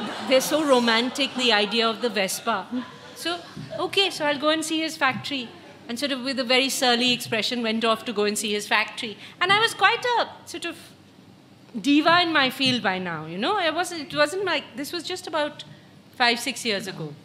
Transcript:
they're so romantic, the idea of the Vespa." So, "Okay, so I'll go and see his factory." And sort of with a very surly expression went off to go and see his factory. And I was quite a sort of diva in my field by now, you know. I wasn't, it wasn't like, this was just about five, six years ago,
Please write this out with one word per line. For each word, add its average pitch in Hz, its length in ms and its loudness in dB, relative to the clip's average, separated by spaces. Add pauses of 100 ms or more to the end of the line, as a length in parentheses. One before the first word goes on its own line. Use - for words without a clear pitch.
(280)
they're 262 140 6
so 302 220 0
romantic, 247 720 4
the 247 200 4
idea 214 340 2
of 214 140 -2
the 240 80 0
Vespa." 196 560 -2 (500)
So, 339 220 -4 (400)
"Okay, 370 320 0
so 302 160 -2
I'll 294 200 2
go 311 40 6
and 320 120 2
see 320 200 -2
his 311 160 -6
factory." 262 500 -2 (400)
And 240 100 -6
sort 277 140 -2
of 254 160 -4
with 254 100 -4
a 262 60 -2
very 254 240 4
surly 247 440 2
expression 240 500 -2
went 220 280 0
off 220 140 0
to 247 80 -6
go 208 120 0
and 208 200 0
see 208 80 -2
his 208 160 -4
factory. 214 480 0 (240)
And 359 100 2
I 415 160 6
was 440 60 -4
quite 453 320 2 (140)
a 311 100 0 (160)
sort 339 220 -10
of 339 100 -6 (1040)
diva 302 440 6
in 339 100 0
my 277 180 4
field 247 320 0
by 190 160 0
now, 170 280 -6
you 170 120 -8
know. 339 180 0
I 339 140 0
wasn't, 339 420 -6
it 277 40 -6
wasn't 302 280 2
like, 320 200 -2 (120)
this 277 160 -8
was 349 100 -6
just - 240 -8
about 302 380 -4 (520)
five, 240 240 2
six - 240 -6
years 202 220 -2
ago, 160 280 -8 (100)